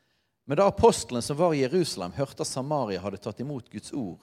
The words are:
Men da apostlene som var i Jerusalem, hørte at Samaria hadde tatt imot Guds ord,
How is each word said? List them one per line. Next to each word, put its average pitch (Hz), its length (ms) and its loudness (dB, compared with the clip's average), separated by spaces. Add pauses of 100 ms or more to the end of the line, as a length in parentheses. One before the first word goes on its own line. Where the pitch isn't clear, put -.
(460)
Men 147 140 0
da 196 100 6
apostlene - 560 4
som 143 120 -4
var 170 160 4
i 139 100 2
Jerusalem, 127 500 0
hørte 139 320 -4
at - 40 -6
Samaria 127 520 -2
hadde 98 160 -6
tatt - 240 -8
imot 135 300 -8
Guds - 260 -12
ord, 90 260 -6